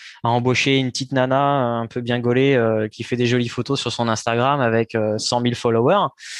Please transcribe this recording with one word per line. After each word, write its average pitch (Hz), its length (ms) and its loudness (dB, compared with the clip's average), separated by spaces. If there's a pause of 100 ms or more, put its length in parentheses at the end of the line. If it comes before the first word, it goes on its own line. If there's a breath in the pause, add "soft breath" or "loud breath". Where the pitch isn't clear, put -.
(240 loud breath)
à 120 60 2
embaucher 127 480 2
une 131 140 0
petite 135 220 -8
nana 131 260 2
un 123 480 0
peu 123 140 -8
bien 120 180 -2
gaulée, 127 360 2
euh, 110 340 0
qui - 140 -10
fait 127 120 -6
des 120 120 0
jolies 120 200 2
photos 127 320 -4
sur 120 140 -4
son 117 160 -2
Instagram 120 500 0
avec, 113 340 0
euh, 107 240 0
cent 123 220 -2
mille 120 160 0
followers, 127 520 2 (320 loud breath)